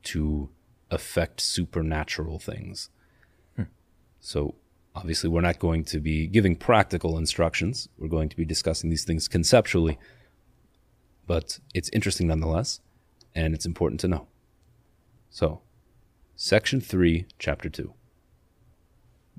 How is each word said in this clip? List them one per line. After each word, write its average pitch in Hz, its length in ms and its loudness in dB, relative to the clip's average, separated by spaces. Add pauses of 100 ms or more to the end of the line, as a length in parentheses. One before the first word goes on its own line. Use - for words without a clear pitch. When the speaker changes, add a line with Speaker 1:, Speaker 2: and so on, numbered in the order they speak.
Speaker 1:
to 76 460 -2 (420)
affect - 480 -4
supernatural 78 960 -4
things. - 500 -12 (680)
Speaker 2:
Hmm. 101 80 -4 (560)
Speaker 1:
So, - 340 -4 (400)
obviously, 85 340 -4
we're 82 120 2
not 87 180 2
going 82 280 0
to 80 120 -4
be 78 300 0
giving 95 260 4
practical 90 640 2
instructions. 85 720 0 (100)
We're 80 80 -8
going 80 220 0
to - 80 -10
be 85 80 -2
discussing 80 440 -2
these 82 140 0
things 80 240 0
conceptually. 85 720 4 (1300)
But - 320 -2 (160)
it's - 180 -4
interesting 95 360 2
nonetheless, 80 520 0 (540)
and 80 200 0
it's - 120 -6
important 82 360 0
to 92 60 2
know. 82 200 -2 (1000)
So, 80 320 -2 (760)
section - 440 2
three, 87 460 2 (140)
chapter - 280 -4
two. - 260 -10 (1400)